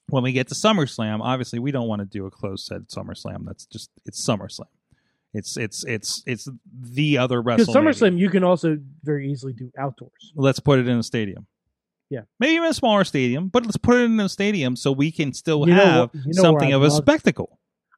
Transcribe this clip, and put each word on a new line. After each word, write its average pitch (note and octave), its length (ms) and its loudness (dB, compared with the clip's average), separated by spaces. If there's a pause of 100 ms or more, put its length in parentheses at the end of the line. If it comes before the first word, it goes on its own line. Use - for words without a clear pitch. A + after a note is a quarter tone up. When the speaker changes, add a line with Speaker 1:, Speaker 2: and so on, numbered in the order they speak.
Speaker 1:
When C3 140 0
we B2+ 100 -2
get B2+ 160 0
to - 60 -10
SummerSlam, B2+ 680 -2
obviously B2 380 -4
we C3+ 100 -4
don't B2 180 -4
wanna G#2 160 -4
do F#2+ 220 -10
a F#2+ 40 -12
closed G2 360 -10
set F#2+ 160 -10
at - 60 -20
SummerSlam. F#2+ 580 -12
That's - 180 -16
just, - 260 -18 (140)
it's - 180 -12
SummerSlam. G2+ 440 -6 (680)
It's, - 240 -10
it's, A2+ 280 -8
it's, - 420 -8
it's B2 220 -8 (240)
the B2+ 460 -2
other B2 240 0
Speaker 2:
'Cause B2 240 2
Speaker 1:
WrestleMania. - 80 -2
Speaker 2:
SummerSlam, B3 440 4
you G3 120 2
can F#3 140 2
also E3 340 2 (240)
very C#3 300 -4
easily C3+ 220 -8
do B2 240 -14
outdoors. C3 580 -12
Speaker 1:
Let's C3+ 240 2
put C#3 180 4
it B2 100 0
in A#2+ 100 0
a A2+ 40 -2
stadium. G#2+ 440 -6 (640)
Speaker 2:
Yeah. C3 100 -8 (180)
Speaker 1:
Maybe D4+ 180 2
even E4 120 0
a D#4 60 0
smaller G#3 300 2
stadium, C#3 440 -2
but A#3+ 160 0
let's G#3+ 140 -6
put A#3+ 180 4
it B3 80 4
in A3+ 160 2
a G3 80 0
stadium F3 480 -2
so C#3 160 0
we C#3 180 0
can D3 220 -4
still D3+ 340 0
Speaker 2:
You F3 80 8
know G3 100 8
Speaker 1:
have C#3 160 6 (120)
Speaker 2:
what, C#3 140 -10
you D#3 80 -4
know F#3 80 4
Speaker 1:
something D3+ 280 6
Speaker 2:
what C#3 40 2
I'd - 20 4
Speaker 1:
of C3+ 60 4
a D3+ 60 6
Speaker 2:
love? D3 140 2
Speaker 1:
spectacle. - 560 0 (400)